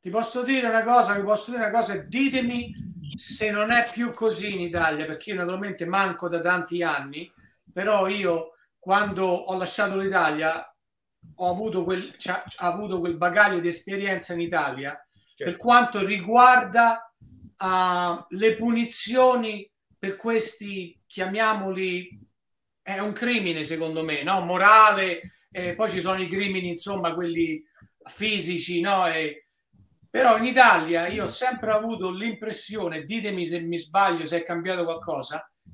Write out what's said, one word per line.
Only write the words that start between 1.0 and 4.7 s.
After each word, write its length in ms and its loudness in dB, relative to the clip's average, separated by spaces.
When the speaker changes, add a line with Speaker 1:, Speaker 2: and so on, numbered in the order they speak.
Speaker 1:
vi 80 -2
posso 280 0
dire 120 -4
una 100 -2
cosa, 220 0
e 140 -8
ditemi 640 -2
se 340 -4
non 200 0
è 200 4
più 220 -4
così 400 -2
in 80 -4
Italia, 460 -2